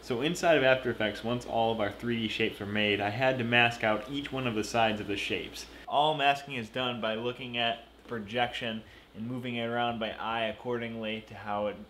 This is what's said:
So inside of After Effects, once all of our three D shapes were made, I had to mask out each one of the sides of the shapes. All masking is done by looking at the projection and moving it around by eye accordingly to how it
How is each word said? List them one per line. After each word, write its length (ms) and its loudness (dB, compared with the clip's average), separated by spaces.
So 180 -2
inside 360 4
of 60 4
After 280 4
Effects, 320 -2
once 240 -2
all 240 2
of 80 -2
our 120 0
three 240 -2
D 120 -2
shapes 320 0
were 80 -6
made, 340 4
I 80 2
had 300 2
to 40 0
mask 400 4
out 280 2
each 200 -6
one 140 -2
of 80 0
the 100 0
sides 380 2
of 60 -6
the 100 0
shapes. 480 -4
All 260 4
masking 420 2
is 140 -6
done 320 -2
by 140 0
looking 420 -4
at 280 0
the 60 -18
projection 760 -2
and 120 -8
moving 280 -6
it 100 -2
around 340 0
by 120 -2
eye 340 -2
accordingly 800 -4
to 60 -16
how 340 -2
it 80 -4